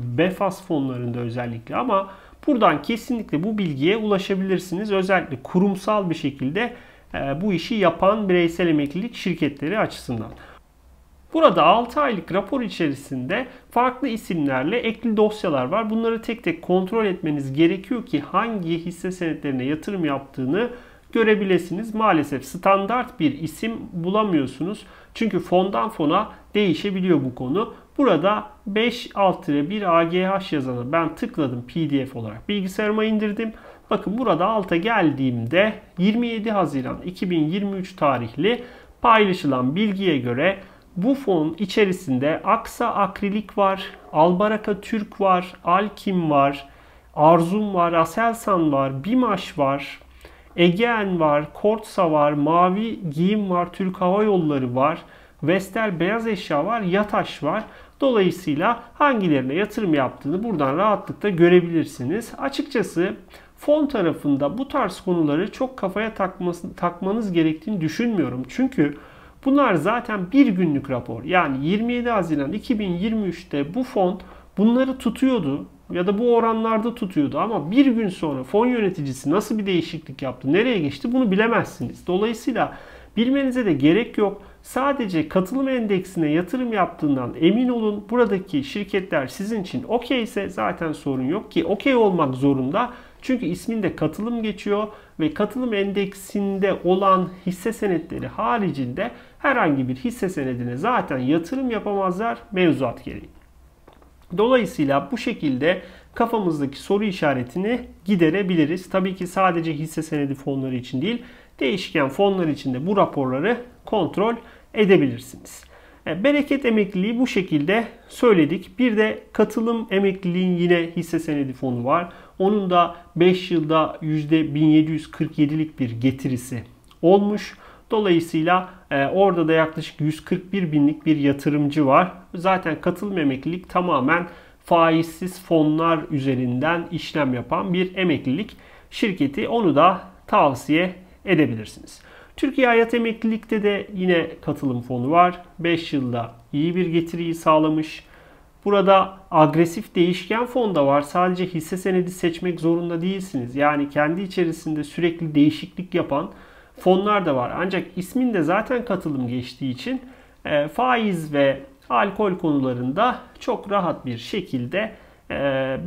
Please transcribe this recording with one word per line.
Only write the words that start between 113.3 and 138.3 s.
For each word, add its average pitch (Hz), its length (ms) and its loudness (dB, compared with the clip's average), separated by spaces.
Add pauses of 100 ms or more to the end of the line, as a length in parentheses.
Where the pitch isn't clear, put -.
kontrol 208 500 0 (400)
edebilirsiniz. 160 920 2 (420)
E, 185 180 -4
bereket 285 400 2
emekliliği 214 540 0
bu 254 80 2
şekilde 185 580 0 (240)
söyledik. 185 680 2
Bir 240 180 2
de 214 260 0 (100)
katılım 226 580 0
emekliliğin 185 640 0
yine 170 400 2
hisse 165 220 -2
senedi 143 340 -2
fonu 123 320 -4
var. 170 240 0 (300)
Onun 196 320 0
da 175 260 2 (200)
beş 180 340 4
yılda 160 500 2
yüzde 151 540 0
bin 156 120 4
yedi 156 240 6
yüz 151 200 -4
kırk 156 280 -4
yedilik 151 420 0
bir 120 100 -2
getirisi 123 720 -2 (400)
olmuş. 202 560 2 (320)
Dolayısıyla, 180 800 2 (220)
e, 139 160 2
orada 175 420 4
da 160 40 4
yaklaşık 160 480 0
yüz 151 240 -2
kırk - 280 -4
bir 180 200 -2
binlik 151 340 2
bir 156 100 4
yatırımcı 143 720 0
var. 170 260 4 (220)
Zaten 180 460 -2
katılım 185 380 -2
emeklilik 151 500 -2
tamamen 175 580 0 (380)
faizsiz 165 800 2
fonlar 156 580 2 (100)
üzerinden 135 840 0
işlem 143 420 -2
yapan 175 400 -2
bir 185 220 -2
emeklilik 170 600 -2 (340)